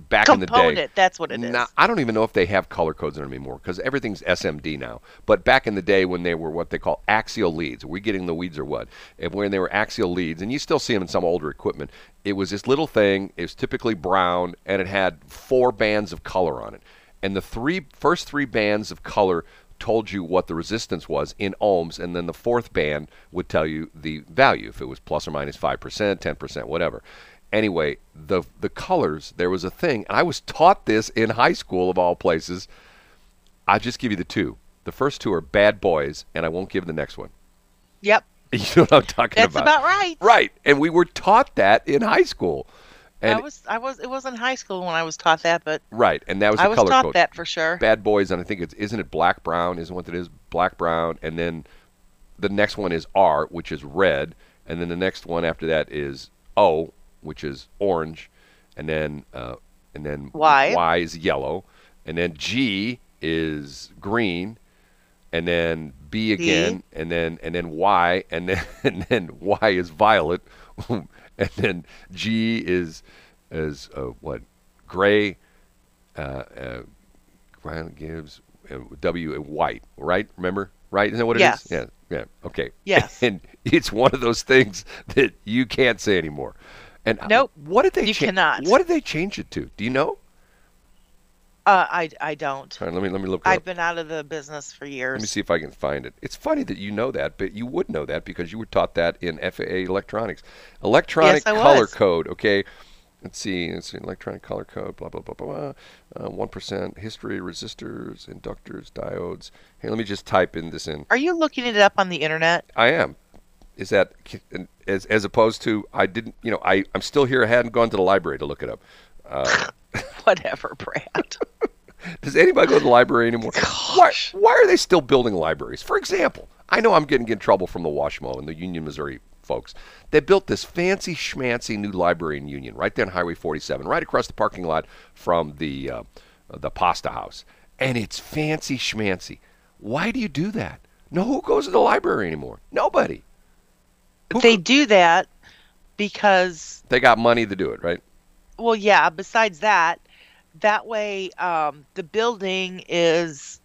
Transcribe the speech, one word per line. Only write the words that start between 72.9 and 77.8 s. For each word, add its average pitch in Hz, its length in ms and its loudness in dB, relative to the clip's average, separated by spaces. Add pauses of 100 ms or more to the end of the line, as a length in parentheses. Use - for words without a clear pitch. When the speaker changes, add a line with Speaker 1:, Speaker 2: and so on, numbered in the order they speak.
Speaker 1:
is, 78 460 -8
uh, 69 60 -10 (180)
what, 64 200 -10 (460)
gray, 104 500 2 (800)
uh, - 40 -10 (360)
uh, 62 260 -12 (800)
Grant 80 340 -12